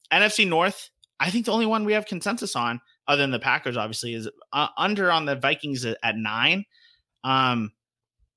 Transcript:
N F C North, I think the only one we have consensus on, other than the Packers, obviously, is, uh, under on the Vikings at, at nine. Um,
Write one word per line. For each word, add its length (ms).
N 140
F 80
C 120
North, 460
I 100
think 160
the 60
only 140
one 180
we 80
have 140
consensus 500
on, 240
other 160
than 80
the 80
Packers, 380
obviously, 380
is, 140
uh, 140
under 360
on 140
the 100
Vikings 480
at, 180
at 140
nine. 480
Um, 480